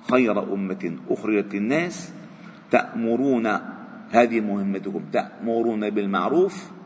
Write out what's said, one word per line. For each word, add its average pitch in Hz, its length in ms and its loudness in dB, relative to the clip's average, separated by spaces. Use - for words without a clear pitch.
خير 101 440 2
أمة 92 420 -4
أخرجت 104 440 0
للناس 147 580 -2
تأمرون"، 120 760 2
هذه 113 300 6
مهمتكم، 98 640 -2
"تأمرون 113 800 0
بالمعروف 104 800 0